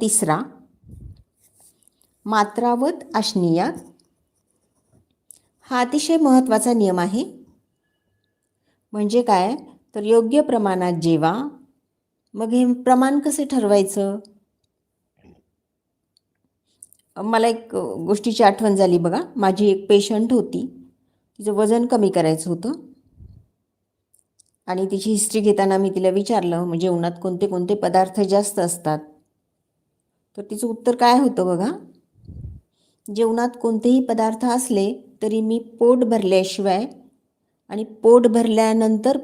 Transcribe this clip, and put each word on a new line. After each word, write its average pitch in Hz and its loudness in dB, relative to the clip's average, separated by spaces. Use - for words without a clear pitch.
तिसरा, 196 0
मात्रावत 233 0
अश्नीयात. 190 0
हा 254 -4
अतिशय 294 -2
महत्त्वाचा 254 2
नियम 190 2
आहे. 196 -2
म्हणजे 214 0
काय? 208 0
तर 208 -8
योग्य 226 4
प्रमाणात 190 -2
जेवा. 165 2
मग 220 -6
हे 247 2
प्रमाण 254 2
कसं 285 -4
ठरवायचं? 202 0
मला 220 0
एक 226 -4
गोष्टीची 214 0
आठवण 202 4
झाली 185 4
बघा. 170 0
माझी 196 0
एक 196 0
पेशंट 214 2
होती, 190 -2
तिचं 208 -4
वजन 220 2
कमी 220 2
करायचं 160 -2
होतं 175 -6
आणि 190 -4
तिची 196 -4
हिस्ट्री 214 -2
घेताना 202 2
मी 196 0
तिला 190 0
विचारलं, 185 -2
"मग 175 -4
जेवणात 175 -2
कोणते 185 -4
कोणते 185 -2
पदार्थ 185 0
जास्त 202 0
असतात?" 160 -2
तर 208 -14
तिचं 208 -8
उत्तर 233 -2
काय 247 4
होतं 254 0
बघा, 180 0
"जेवणात 226 -2
कोणतेही 240 2
पदार्थ 226 -2
असले 233 0
तरी 220 -2
मी 220 -2
पोट 247 4
भरल्याशिवाय 196 0
आणि 208 -8
पोट 233 4
भरल्यानंतर 220 2